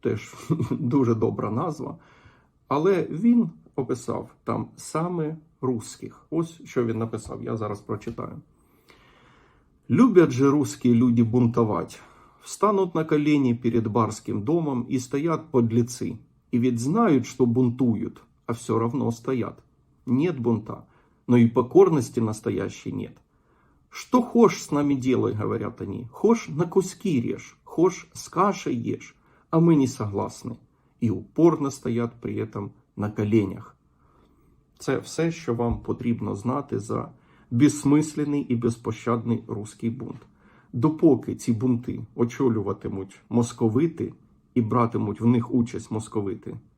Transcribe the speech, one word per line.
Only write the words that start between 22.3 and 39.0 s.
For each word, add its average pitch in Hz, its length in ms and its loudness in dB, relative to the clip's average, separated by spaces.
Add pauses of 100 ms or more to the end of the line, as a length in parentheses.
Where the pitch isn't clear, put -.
нет. 101 240 -10 (720)
Что - 320 0
хошь 233 400 4
с - 100 -10
нами 143 240 2
делай, 117 380 0
говорят 104 480 -4
они, 98 300 -8
хошь 226 380 2
на 156 160 0
куски 175 560 0
режь, - 420 -8
хошь - 500 0
с - 160 -16
кашей 180 460 -2
ешь, - 400 -8 (340)
а 160 100 2
мы 170 160 6
не 135 120 4
согласны. 104 720 -6 (420)
И 117 100 2
упорно 147 600 2
стоят 117 500 -4
при 107 140 -8
этом 107 360 -8 (240)
на 104 140 -4
коленях». 104 680 0 (1000)
Це 135 200 -2
все, 165 320 -4
що 131 220 -6
вам 117 260 -2
потрібно 117 560 -4
знати 127 440 -4
за 113 300 -6 (420)
безсмисленний 147 880 2
і 123 140 -2
безпощадний 117 920 -2